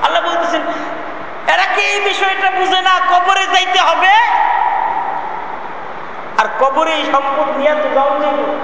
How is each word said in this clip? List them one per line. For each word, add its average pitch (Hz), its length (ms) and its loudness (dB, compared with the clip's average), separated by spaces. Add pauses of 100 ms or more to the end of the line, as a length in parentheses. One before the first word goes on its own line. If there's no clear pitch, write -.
আল্লাহ 339 200 2
বলতেছেন, 339 380 -2 (840)
এরা 349 180 2
কি 381 160 0
এই 403 200 0
বিষয়টা 381 500 0
বুঝে 370 300 0
না 370 180 4 (100)
কবরে 370 380 2
যাইতে 370 320 2
হবে? 339 340 4 (2250)
আর 214 80 2 (140)
কবরে 285 340 2
এই 302 180 -2
সম্পদ 277 460 0
নিয়ে 294 260 2
তো 269 100 0
যাওয়া 285 260 2
যাবে। 294 440 -2